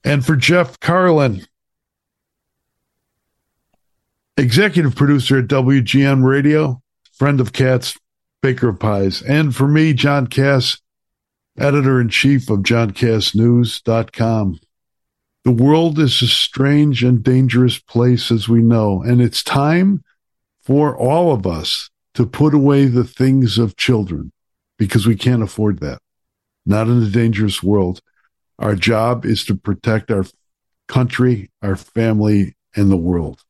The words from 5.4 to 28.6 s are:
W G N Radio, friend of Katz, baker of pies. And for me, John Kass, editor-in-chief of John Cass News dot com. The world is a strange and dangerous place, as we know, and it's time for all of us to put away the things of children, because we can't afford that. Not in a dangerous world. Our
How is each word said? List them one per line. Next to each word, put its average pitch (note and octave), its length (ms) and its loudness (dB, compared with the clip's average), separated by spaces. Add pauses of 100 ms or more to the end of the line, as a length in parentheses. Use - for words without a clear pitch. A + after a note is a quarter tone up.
W C3+ 340 2
G C#3 220 0
N C3+ 200 2
Radio, C#3+ 580 0 (320)
friend C#3 260 0
of A#2 140 -2
Katz, B2+ 440 -2 (440)
baker B2+ 280 0
of F#2+ 100 -6
pies. G2 420 -2
And C#3+ 340 0
for C3+ 120 0
me, D#3 260 2
John C#3 340 0
Kass, C3+ 540 0 (760)
editor-in-chief C3+ 920 0
of G2+ 140 0
John A#2 280 0
Cass A2 440 -2
News A#2+ 460 2
dot A2+ 300 -2
com. A2 480 -2 (840)
The B2+ 80 2
world D3+ 480 2
is C#3 220 0
a B2 60 0
strange C#3 760 0
and B2 180 2
dangerous B2+ 560 2
place, A#2+ 540 0
as G#2+ 160 -2
we A2+ 140 2
know, G#2+ 420 0
and B2 180 2
it's - 220 -2
time E3+ 600 0 (580)
for C#3+ 360 0
all D#3+ 360 0
of G2+ 120 -4
us - 440 -6 (240)
to B2 120 0
put D3+ 280 0
away C#3 320 4
the B2 180 0
things C3 540 0
of A2+ 180 -2
children, F#2 560 -4 (460)
because G2+ 280 -2
we A2+ 120 2
can't B2 260 -2
afford G#2 360 -4
that. C#2 200 -10 (680)
Not G#2+ 220 0
in A#2+ 160 2
a G#2 60 -2
dangerous G#2+ 520 -2
world. F#2 400 -2 (560)
Our G#2 180 -2